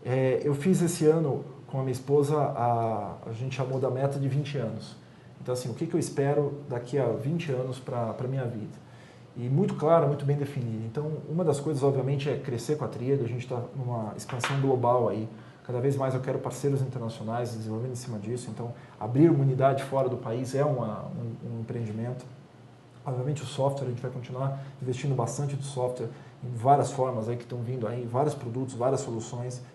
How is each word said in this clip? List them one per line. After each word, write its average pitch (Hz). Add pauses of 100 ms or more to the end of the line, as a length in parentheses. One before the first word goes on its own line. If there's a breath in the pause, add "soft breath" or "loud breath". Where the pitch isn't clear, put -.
É, 131
eu 147
fiz 170
esse 156
ano 156 (240)
com 135
a 131
minha 131
esposa, 143
a, 117 (100)
a 113
gente 127
chamou 131
da 131
meta 139
de 139
vinte 139
anos. 110 (440 loud breath)
Então, 127
assim, 123
o 110
que 170
que -
eu 170
espero 143 (100)
daqui 127
a 127
vinte 156
anos 127
pra, 120
pra 123
minha 135
vida? 110 (580 loud breath)
E 120
muito 185
claro, 156
muito 143
bem 143
definido. 117
Então, 151 (180)
uma 165
das 147
coisas, 143
obviamente, 139
é 123
crescer 120
com 131
a 110
Tríade. 127
A -
gente 117
tá 123 (160)
numa 120
expansão 135
global 123
aí. 107 (400 loud breath)
Cada 123
vez 135
mais 131
eu 127
quero 127
parceiros 135
internacionais 113
desenvolvendo 110
em 117
cima 120
disso. 117
Então, 117 (260 loud breath)
abrir 131
uma 139
unidade 135
fora 135
do 120
país 120
é 135
uma, 113
um, 117
um 113
empreendimento. 113 (800)
Obviamente, 135
o -
software, 135
a 123
gente 117
vai 127
continuar 127 (200 loud breath)
investindo 131
bastante 139
do -
software 123 (360 loud breath)
em 123
várias 123
formas 117
aí 120
que -
estão 123
vindo 117
aí, 120
vários 143
produtos, 123
várias 135
soluções, 123 (120)